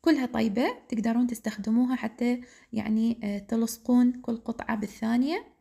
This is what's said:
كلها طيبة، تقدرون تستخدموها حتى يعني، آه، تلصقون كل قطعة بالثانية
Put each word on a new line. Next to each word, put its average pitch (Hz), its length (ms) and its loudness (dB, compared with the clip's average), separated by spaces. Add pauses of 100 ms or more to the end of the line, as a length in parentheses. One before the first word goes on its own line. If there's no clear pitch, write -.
كلها 269 260 4
طيبة، 226 420 0 (200)
تقدرون 226 380 0
تستخدموها 233 720 0
حتى 240 440 -2 (320)
يعني، 220 520 0
آه، 202 140 -4
تلصقون 233 760 2
كل 240 240 -6
قطعة 226 400 -6
بالثانية 247 680 -2 (160)